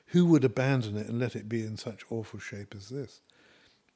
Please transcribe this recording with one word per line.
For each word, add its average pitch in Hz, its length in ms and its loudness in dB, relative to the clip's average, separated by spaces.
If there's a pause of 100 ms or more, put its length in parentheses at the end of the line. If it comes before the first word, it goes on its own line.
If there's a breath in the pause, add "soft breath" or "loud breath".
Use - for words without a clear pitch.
Who 180 200 6
would 151 180 8
abandon 127 500 2
it 104 120 -6
and 117 120 -4
let 123 160 -2
it 107 140 -10
be 113 120 -2
in 110 140 -8
such 104 340 -12
awful 110 300 -8
shape 101 340 -14
as 98 160 -16
this?" 131 320 -12 (760 soft breath)